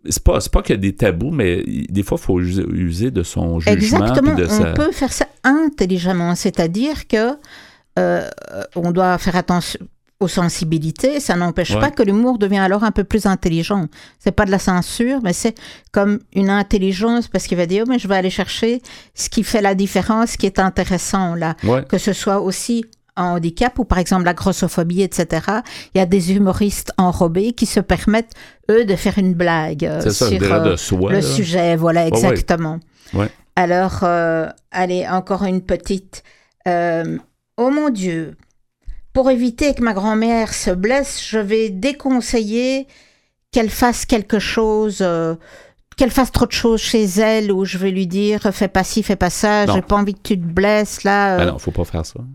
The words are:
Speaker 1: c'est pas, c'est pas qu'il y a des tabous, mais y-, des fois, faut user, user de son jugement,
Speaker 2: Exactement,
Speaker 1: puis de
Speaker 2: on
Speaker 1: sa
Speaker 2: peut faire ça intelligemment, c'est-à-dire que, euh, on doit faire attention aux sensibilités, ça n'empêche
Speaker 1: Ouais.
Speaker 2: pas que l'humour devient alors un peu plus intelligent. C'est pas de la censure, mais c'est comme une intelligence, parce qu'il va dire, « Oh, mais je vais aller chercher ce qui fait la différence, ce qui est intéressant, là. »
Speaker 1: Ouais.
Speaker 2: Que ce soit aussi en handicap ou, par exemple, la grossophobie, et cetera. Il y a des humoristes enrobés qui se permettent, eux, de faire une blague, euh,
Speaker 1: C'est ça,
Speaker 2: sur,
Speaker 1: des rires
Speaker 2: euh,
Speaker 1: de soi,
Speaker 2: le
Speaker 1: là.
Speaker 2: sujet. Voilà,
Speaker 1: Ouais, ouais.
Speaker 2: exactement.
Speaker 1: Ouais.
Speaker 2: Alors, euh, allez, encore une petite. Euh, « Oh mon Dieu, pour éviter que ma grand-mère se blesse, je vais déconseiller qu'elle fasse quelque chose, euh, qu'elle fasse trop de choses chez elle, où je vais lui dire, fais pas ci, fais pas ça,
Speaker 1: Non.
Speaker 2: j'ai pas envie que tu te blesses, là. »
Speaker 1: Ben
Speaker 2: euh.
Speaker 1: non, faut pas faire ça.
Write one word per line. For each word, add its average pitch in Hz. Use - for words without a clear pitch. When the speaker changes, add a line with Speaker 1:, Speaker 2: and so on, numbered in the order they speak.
Speaker 1:
c'est -
pas, -
c'est -
pas 196
qu'il 165
y -
a 98
des 98
tabous, 104
mais 98
y-, 52
des 98
fois, 165
faut 90
user, 90
user 87
de 92
son 85
jugement, 82
Speaker 2:
Exactement, -
Speaker 1:
puis -
de -
Speaker 2:
on -
Speaker 1:
sa -
Speaker 2:
peut 302
faire 262
ça -
intelligemment, 185
c'est-à-dire 196
que, 226
euh, 175
on 175
doit 180
faire -
attention 180
aux 180
sensibilités, 165
ça 185
n'empêche 175
Speaker 1:
Ouais. -
Speaker 2:
pas 285
que 294
l'humour 226
devient 196
alors 196
un 214
peu 202
plus 202
intelligent. 175
C'est -
pas 214
de 190
la 196
censure, 233
mais 185
c'est 226
comme 202
une 196
intelligence, 202
parce -
qu'il 180
va 175
dire, « 196
Oh, 247
mais 247
je -
vais 196
aller 185
chercher 226
ce -
qui 220
fait 220
la 196
différence, 202
ce -
qui -
est 190
intéressant, 185
là. » 165
Speaker 1:
Ouais. 127
Speaker 2:
Que -
ce 196
soit 196
aussi 220
en 180
handicap 170
ou, 254
par 180
exemple, 180
la 175
grossophobie, 175
et 185
cetera. 185
Il -
y 185
a 190
des 180
humoristes 196
enrobés 180
qui 233
se -
permettent, 208
eux, 226
de 196
faire 190
une 185
blague, 165
euh, 160
Speaker 1:
C'est 107
ça, 110
Speaker 2:
sur, 95
Speaker 1:
des 101
rires 92
Speaker 2:
euh, 95
Speaker 1:
de 87
soi, 95
Speaker 2:
le -
Speaker 1:
là. -
Speaker 2:
sujet. 165
Voilà, 165
Speaker 1:
Ouais, 165
ouais. -
Speaker 2:
exactement. 160
Speaker 1:
Ouais. 104
Speaker 2:
Alors, 180
euh, 170
allez, 180
encore 185
une 185
petite. 185
Euh, « 165
Oh 247
mon 294
Dieu, 170
pour 262
éviter 247
que 240
ma 233
grand-mère 220
se -
blesse, 233
je 220
vais 220
déconseiller 254
qu'elle 220
fasse 240
quelque 214
chose, 214
euh, 165
qu'elle 247
fasse 254
trop 247
de 233
choses 226
chez 220
elle, 214
où 190
je 185
vais 190
lui 185
dire, 202
fais 190
pas 185
ci, 208
fais 196
pas 180
ça, 208
Speaker 1:
Non. 202
Speaker 2:
j'ai 190
pas 202
envie 202
que 190
tu 202
te 175
blesses, 202
là. » 202
Speaker 1:
Ben 87
Speaker 2:
euh. -
Speaker 1:
non, 65
faut -
pas 82
faire 82
ça. -